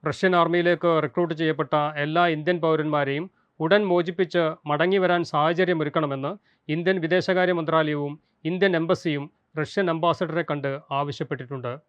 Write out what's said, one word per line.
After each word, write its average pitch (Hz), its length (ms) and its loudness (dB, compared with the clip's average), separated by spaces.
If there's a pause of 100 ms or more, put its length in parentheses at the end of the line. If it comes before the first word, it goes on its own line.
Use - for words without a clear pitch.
റഷ്യൻ 180 320 2
ആർമിയിലേക്ക് 170 540 2 (140)
റിക്രൂട്ട് 165 300 -2
ചെയ്യപ്പെട്ട 156 420 -2 (220)
എല്ലാ 156 300 2
ഇന്ത്യൻ 160 360 0
പൗരന്മാരെയും 151 640 0 (340)
ഉടൻ 180 240 4
മോചിപ്പിച്ച് 175 600 0 (220)
മടങ്ങിവരാൻ 175 580 2
സാഹചര്യമൊരുക്കണമെന്ന് 156 1080 0 (380)
ഇന്ത്യൻ 175 300 0
വിദേശകാര്യ 180 540 2
മന്ത്രാലയവും 151 600 0 (320)
ഇന്ത്യൻ 180 300 2
എംബസിയും 160 480 0 (360)
റഷ്യൻ 180 300 -2
അംബാസഡറെ 165 640 0
കണ്ട് 139 200 -4 (200)
ആവശ്യപ്പെട്ടിട്ടുണ്ട്. 135 800 -6 (180)